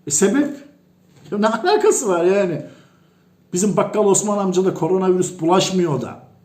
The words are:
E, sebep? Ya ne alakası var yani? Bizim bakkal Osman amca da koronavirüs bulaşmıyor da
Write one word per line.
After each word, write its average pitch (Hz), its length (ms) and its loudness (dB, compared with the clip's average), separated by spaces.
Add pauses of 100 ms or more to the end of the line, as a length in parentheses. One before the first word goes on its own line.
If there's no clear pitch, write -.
E, 143 40 -8
sebep? 214 580 0 (640)
Ya 208 80 -6
ne 214 100 2
alakası 359 600 0
var 175 160 0
yani? 185 380 0 (880)
Bizim 180 240 -2
bakkal 202 280 0
Osman 202 340 2
amca 190 260 0
da 170 100 0
koronavirüs 185 680 0
bulaşmıyor 170 600 0
da 92 220 -12 (220)